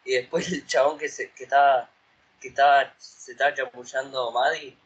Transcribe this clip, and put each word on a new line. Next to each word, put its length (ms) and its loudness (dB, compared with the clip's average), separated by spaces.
Y 100 -4
después 380 -4
el 140 -8
chabón 320 2
que 100 -6
se, 240 -12
que 120 -18
estaba, 440 2
que 80 -14
estaba, 500 2
se 340 -20
estaba 220 0
chamullando 800 -8
Maddie, 540 -2